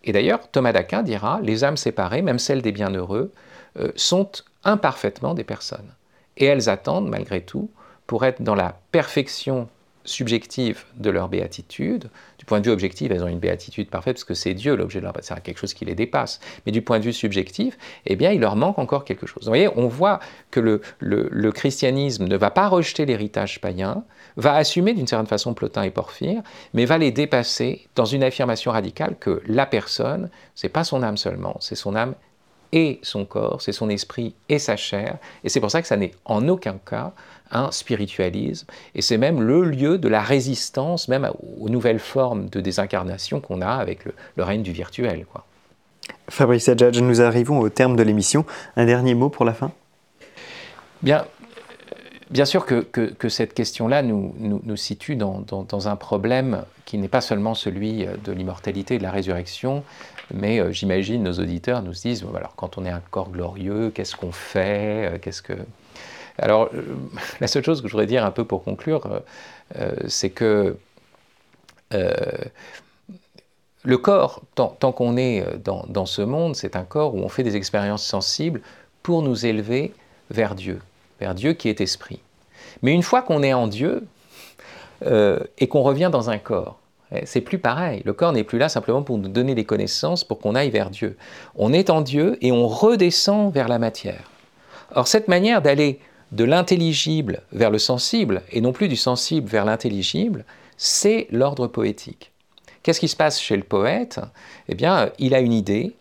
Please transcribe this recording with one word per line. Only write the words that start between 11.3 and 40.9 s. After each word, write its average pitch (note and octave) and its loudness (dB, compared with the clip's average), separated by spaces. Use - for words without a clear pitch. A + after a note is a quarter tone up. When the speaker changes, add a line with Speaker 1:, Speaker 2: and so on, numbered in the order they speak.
Speaker 1:
Du - -20
point G#2 0
de G2+ -2
vue A#2 4
objectif, G2 -2
elles F2+ 0
ont F2 -2
une F2 -4
béatitude F2+ -4
parfaite B2 -4
parce - -16
que F2+ -8
c'est F#2+ -4
Dieu B2+ 0
l'objet F#2 -4
de F2+ -6
leur F2+ -8
béatitude, - -10
c'est E2+ -16
quelque - -12
chose - -8
qui - -10
les F2+ -6
dépasse. A#2+ -2
Mais G#2+ -4
du A2+ 0
point A2+ 2
de G#2+ 0
vue A#2 -2
subjectif, G#2 -2
eh G2 2
bien, D#3 4
il F3+ 4
leur G#2 2
manque D#3+ 2
encore C#3 -2
quelque - -8
chose. - -16
Vous A2 -4
voyez, D#3+ 6
on A#2+ 2
voit E3 2
que - 2
le, A2 4
le, G#2 0
le G#2 2
christianisme C3+ 0
ne F#2+ 2
va G2 2
pas G3 4
rejeter E3+ 2
l'héritage G#2 -2
païen, F#2+ -4
va C#3+ 4
assumer F3 4
d'une C#3+ 0
certaine A2 0
façon A2+ -2
Plotin G#2+ -4
et F#2 -2
Porphyre, F#3+ -4
mais A#2 4
va D#3 4
les D3 4
dépasser B2+ 0
dans A#2+ 4
une C3+ 2
affirmation B2 0
radicale A2 -4
que - -2
la B2+ 2
personne, C3 -2
c'est - -6
pas E3 0
son C3 -2
âme G#2+ -2
seulement, F#2 -6
c'est - -10
son G2+ -6
âme B2 -2
et D#3 2
son G2+ -6
corps, - -4
c'est G#2 -4
son G#2+ -4
esprit G#2 -6
et D3+ 4
sa A2 -2
chair, G#2 -6
et - -2
c'est - 0
pour G#2 0
ça E3 0
que E3+ -10
ça G#2+ 2
n'est F#2 -2
en A2+ 2
aucun E3 -2
cas B2+ -8
un B2+ 0
spiritualisme, G2+ -4
et - -2
c'est A#2 2
même C#3 2
le D3 4
lieu D3+ 2
de D3+ 0
la G#2+ 4
résistance, C3+ -2